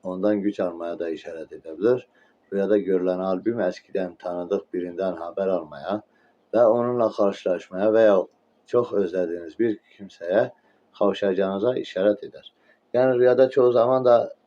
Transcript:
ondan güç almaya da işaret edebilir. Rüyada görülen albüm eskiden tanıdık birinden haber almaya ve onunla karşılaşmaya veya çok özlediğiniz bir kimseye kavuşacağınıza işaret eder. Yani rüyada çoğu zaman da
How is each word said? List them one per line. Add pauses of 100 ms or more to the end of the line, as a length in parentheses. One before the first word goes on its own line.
ondan
güç
almaya
da
işaret
edebilir. (440)
Rüyada
görülen
albüm
eskiden
tanıdık
birinden
haber
almaya (520)
ve
onunla
karşılaşmaya
veya (480)
çok
özlediğiniz
bir (180)
kimseye (460)
kavuşacağınıza
işaret
eder. (380)
Yani
rüyada
çoğu
zaman
da (120)